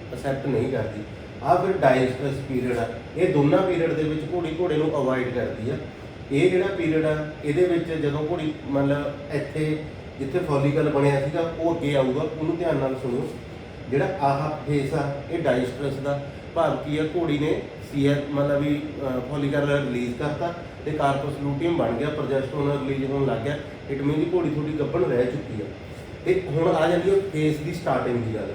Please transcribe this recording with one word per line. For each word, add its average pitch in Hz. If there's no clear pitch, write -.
ਅਸੈਪਟ 139
ਨਹੀਂ 135
ਕਰਦੀ। 107
ਆਹ 180
ਫਿਰ 190
ਡਾਇਸਟਰਸ 131
ਪੀਰੀਅਡ 123
ਆ। 117
ਇਹ 165
ਦੋਨਾਂ 147
ਪੀਰੀਅਡ 165
ਦੇ 156
ਵਿੱਚ 151
ਘੋੜੀ 160
ਘੋੜੇ 160
ਨੂੰ 156
ਅਵੋਇਡ 127
ਕਰਦੀ 113
ਆ। -
ਇਹ 160
ਜਿਹੜਾ 185
ਪੀਰੀਅਡ 156
ਆ, 151
ਇਹਦੇ 156
ਵਿੱਚ 170
ਜਦੋਂ 151
ਘੋੜੀ 156
ਮਤਲਬ 143
ਇੱਥੇ 156
ਜਿੱਥੇ 139
ਫੋਲੀਕਲ 147
ਬਣਿਆ 139
ਸੀਗਾ, 165
ਉਹ 165
ਅੱਗੇ 143
ਆਊਗਾ, 131
ਉਹਨੂੰ 165
ਧਿਆਨ 165
ਨਾਲ 135
ਸੁਣਿਓ। 131
ਜਿਹੜਾ -
ਆਹ 143
ਫੇਸ 143
ਆ, 139
ਇਹ 170
ਡਾਇਸਟਰਸ 131
ਦਾ 139
ਭਾਵ 156
ਕੀ 147
ਆ? 156
ਘੋੜੀ 156
ਨੇ 117
ਸੀ 139
ਐਲ, 143
ਮਤਲਬ 143
ਵੀ, 147
ਅ, 131
ਫੋਲੀਕਲ 143
ਰਿਲੀਜ਼ 123
ਕਰਤਾ 151
ਤੇ 156
ਕਾਰਪਸ 139
ਲੂਟੀਅਮ 160
ਬਣ 117
ਗਿਆ, 139
ਪ੍ਰੋਜੈਸਟਰੋਨ 139
ਰਿਲੀਜ਼ 135
ਹੋਣ 139
ਲੱਗ 117
ਗਿਆ। 143
It 135
means 156
ਘੋੜੀ 160
ਤੁਹਾਡੀ 147
ਗੱਭਣ 160
ਰਹਿ 123
ਚੁੱਕੀ 113
ਆ। 98
ਤੇ 185
ਹੁਣ 165
ਆ 160
ਜਾਂਦੀ 175
ਹੈ 196
ਫੇਸ 151
ਦੀ 175
ਸਟਾਰਟਿੰਗ 123
ਦੀ 107
ਗੱਲ। 101